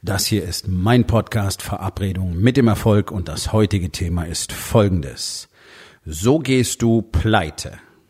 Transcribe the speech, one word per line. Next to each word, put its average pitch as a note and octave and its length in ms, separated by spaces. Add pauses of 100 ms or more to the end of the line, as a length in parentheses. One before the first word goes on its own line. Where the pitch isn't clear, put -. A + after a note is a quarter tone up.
Das G2 240
hier G2+ 160
ist - 240
mein G2+ 400
Podcast G#2 560
Verabredung F#2 760
mit B2+ 180
dem B2 100
Erfolg G#2 440
und F#2 160
das - 240
heutige G2+ 380
Thema E2+ 380
ist - 240
folgendes. F2+ 1000 (560)
So G2+ 320
gehst B2+ 460
du A2+ 180
pleite. - 800 (300)